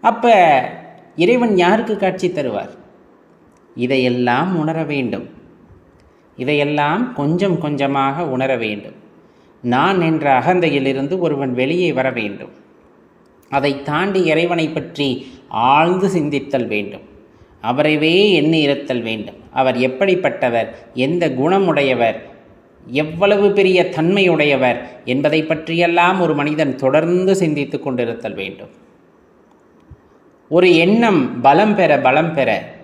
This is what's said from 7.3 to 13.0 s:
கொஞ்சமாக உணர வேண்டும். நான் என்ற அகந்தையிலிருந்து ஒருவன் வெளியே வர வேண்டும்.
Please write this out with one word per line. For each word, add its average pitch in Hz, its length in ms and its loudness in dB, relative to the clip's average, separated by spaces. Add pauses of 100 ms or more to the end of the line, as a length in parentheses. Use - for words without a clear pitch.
கொஞ்சமாக 143 640 -2
உணர 131 300 -2
வேண்டும். 107 380 -8 (680)
நான் 156 400 0
என்ற 143 380 2
அகந்தையிலிருந்து 143 800 0
ஒருவன் 139 340 -2
வெளியே 151 400 0
வர 131 180 0
வேண்டும். 104 380 -8 (1000)